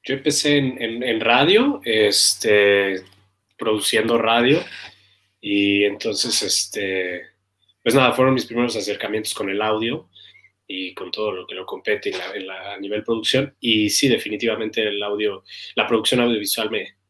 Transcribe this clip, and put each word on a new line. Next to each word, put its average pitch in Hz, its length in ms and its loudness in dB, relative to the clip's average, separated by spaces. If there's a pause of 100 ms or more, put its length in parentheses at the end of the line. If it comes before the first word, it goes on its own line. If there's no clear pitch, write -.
Yo - 120 -4
empecé 147 440 2
en, 131 220 0
en, 117 220 -4
en 113 180 0
radio, 175 640 4
este, 101 1160 4 (560)
produciendo 110 600 0
radio, 120 420 4 (800)
y 101 440 2
entonces, 104 580 -2
este, 92 800 -4 (600)
pues 120 120 2
nada, 127 180 4
fueron 131 220 4
mis 123 120 -2
primeros 117 300 -2
acercamientos 104 580 -4
con 101 140 -6
el 98 140 -2
audio 113 460 -2 (600)
y 92 260 -10
con 90 180 -12
todo 107 200 -2
lo 92 140 -10
que - 80 -12
lo 92 100 -10
compete 101 460 -4
en 92 80 -8
la, 92 160 -8
en 95 120 -10
la, 95 280 -12
a 101 40 -14
nivel 104 260 -6
producción, 117 560 -2
y 107 300 2
sí, 139 180 2
definitivamente 110 760 -2
el 101 200 -4
audio, 104 420 -4 (300)
la 110 120 0
producción 120 340 2
audiovisual 110 500 0
me 104 260 -6 (140)